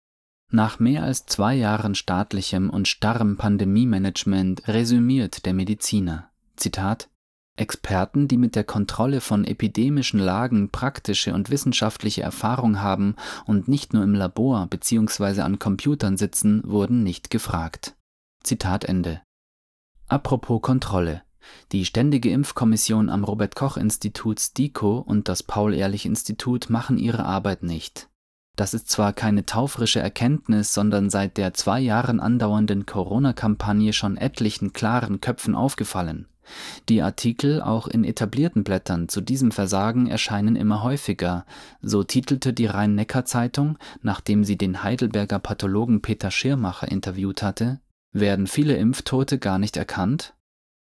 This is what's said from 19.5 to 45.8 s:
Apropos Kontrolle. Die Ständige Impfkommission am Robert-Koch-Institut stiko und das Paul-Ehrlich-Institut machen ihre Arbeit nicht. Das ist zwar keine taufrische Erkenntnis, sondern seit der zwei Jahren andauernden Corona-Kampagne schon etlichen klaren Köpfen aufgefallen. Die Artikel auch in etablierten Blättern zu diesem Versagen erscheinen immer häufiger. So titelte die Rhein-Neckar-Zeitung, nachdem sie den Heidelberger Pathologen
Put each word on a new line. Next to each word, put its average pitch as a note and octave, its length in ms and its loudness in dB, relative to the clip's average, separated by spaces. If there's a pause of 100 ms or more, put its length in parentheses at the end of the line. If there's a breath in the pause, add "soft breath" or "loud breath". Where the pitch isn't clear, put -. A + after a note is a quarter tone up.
Apropos B2 560 0
Kontrolle. F2+ 600 0 (500 loud breath)
Die F#2+ 120 0
Ständige B2 460 2
Impfkommission A2 800 2
am G2+ 160 0
Robert-Koch-Institut G#2+ 1120 -2
stiko A#2 600 0
und G#2 300 -2
das F2+ 140 -2
Paul-Ehrlich-Institut G#2 1300 -2
machen A#2 260 0
ihre A#2 280 0
Arbeit F#2+ 400 -2
nicht. - 440 -8 (460)
Das G2+ 180 -2
ist - 160 -6
zwar G#2 240 0
keine G#2 340 0
taufrische A#2 520 0
Erkenntnis, A#2 760 0
sondern G2+ 380 2
seit G2 260 0
der F#2+ 180 0
zwei A2+ 260 0
Jahren A#2+ 400 2
andauernden G#2+ 680 2
Corona-Kampagne G#2+ 1040 0
schon G2+ 240 -2
etlichen G#2+ 560 -2
klaren A2 480 0
Köpfen - 360 -2
aufgefallen. F2+ 720 -4 (600 loud breath)
Die A2 140 4
Artikel A#2 580 0
auch A2 280 -2
in A2+ 160 2
etablierten A2+ 600 0
Blättern F2 460 -2
zu G2+ 100 -4
diesem B2+ 320 2
Versagen G#2 540 0
erscheinen A2 500 0
immer G#2+ 260 0
häufiger. F#2+ 640 -2 (380 loud breath)
So G#2 220 2
titelte C3 500 0
die A#2 100 0
Rhein-Neckar-Zeitung, A#2 1120 0 (240 loud breath)
nachdem G#2 440 2
sie G2+ 120 0
den F#2 260 -2
Heidelberger G#2 580 0
Pathologen G#2 600 0